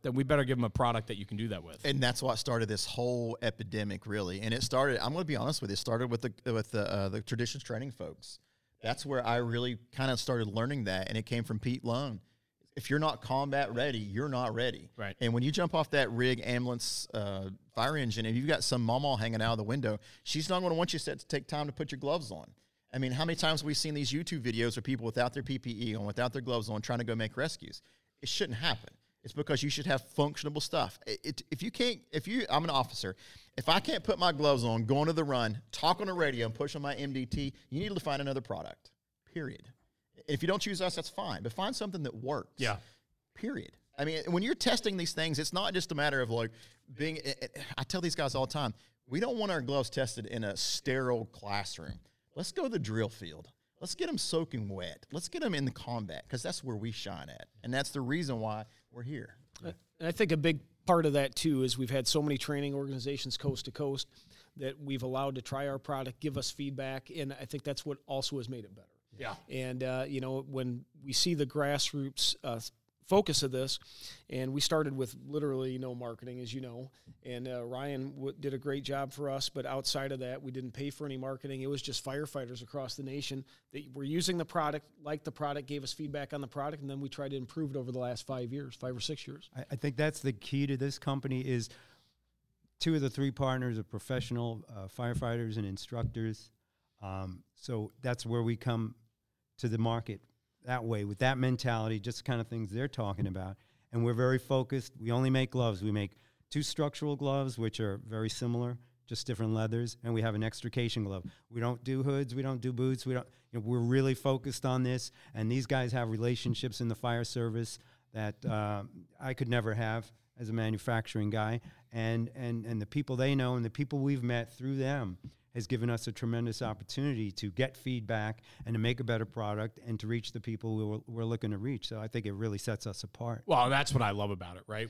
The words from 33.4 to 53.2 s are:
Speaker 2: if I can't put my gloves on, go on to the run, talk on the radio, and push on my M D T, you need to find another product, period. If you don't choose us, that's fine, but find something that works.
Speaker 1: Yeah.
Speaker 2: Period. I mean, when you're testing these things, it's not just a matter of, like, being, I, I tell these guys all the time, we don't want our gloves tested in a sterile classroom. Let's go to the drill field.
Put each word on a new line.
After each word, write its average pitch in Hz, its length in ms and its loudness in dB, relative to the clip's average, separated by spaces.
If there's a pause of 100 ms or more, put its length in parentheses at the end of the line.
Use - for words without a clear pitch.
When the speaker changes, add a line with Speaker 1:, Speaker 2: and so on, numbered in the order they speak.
Speaker 2:
if - 100 -2
I 170 140 8
can't 285 220 -2
put 202 140 2
my 175 140 6
gloves 143 320 6
on, 113 220 4
go 139 140 6
on 151 80 4
to 165 60 2
the 156 120 2
run, 120 360 2 (100)
talk 175 280 4
on 202 80 -2
the 185 60 -2
radio, 139 320 2
and 113 100 -2
push 143 200 -2
on 143 60 -6
my 143 140 -2
M 143 160 -4
D 131 140 -2
T, 135 280 -2 (160)
you 139 100 -2
need 208 140 -2
to 185 60 0
find 143 220 0
another 135 200 0
product, - 500 -6 (420)
period. 147 340 -8 (600)
If 143 140 2
you 165 60 2
don't 190 140 4
choose 190 200 -2
us, 180 140 0
that's 165 140 -6
fine, 147 340 -4
but 117 80 -2
find 208 240 -2
something 190 280 -4
that 131 120 -4
works. 127 420 -4
Speaker 1:
Yeah. 110 200 2 (580)
Speaker 2:
Period. - 400 -6 (220)
I 143 80 0
mean, 156 220 -2
when 175 160 4
you're 262 120 2
testing 220 400 4
these 170 160 0
things, 156 280 2
it's 151 120 0
not 196 220 0
just 185 180 0
a 156 40 -2
matter 143 260 4
of, 117 80 2
like, 117 220 0 (440)
being, 156 300 -2
I, 127 220 -4 (320)
I 143 40 0
tell 185 160 -2
these 170 160 0
guys 143 200 2
all 131 100 4
the - 80 -6
time, 135 200 0 (340)
we 135 120 0
don't 240 180 2
want 208 140 0
our 160 100 2
gloves 131 280 2
tested 120 380 -2
in 113 180 -2
a 98 100 -2
sterile 127 720 2
classroom. 101 720 -6 (360)
Let's 170 180 -6
go 370 100 0
to 269 60 2
the 185 100 0
drill 107 300 0
field. 78 400 -14 (320)